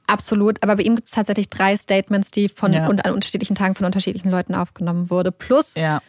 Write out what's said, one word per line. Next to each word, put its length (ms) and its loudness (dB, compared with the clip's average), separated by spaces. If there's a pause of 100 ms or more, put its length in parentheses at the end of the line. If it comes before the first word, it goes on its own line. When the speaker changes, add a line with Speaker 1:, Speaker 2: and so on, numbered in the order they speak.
Speaker 1:
Absolut, 560 0
aber 140 2
bei 80 0
ihm 140 4
gibt 100 -6
es 80 -16
tatsächlich 340 0
drei 280 2
Statements, 520 0
die 200 0
von 240 0
Speaker 2:
Ja. 140 2
Speaker 1:
und 180 0
an 80 0
unterschiedlichen 420 -2
Tagen 180 0
von 120 -2
unterschiedlichen 440 -2
Leuten 240 0
aufgenommen 560 -4
wurde. 220 0
Plus 440 0
Speaker 2:
Ja. 320 0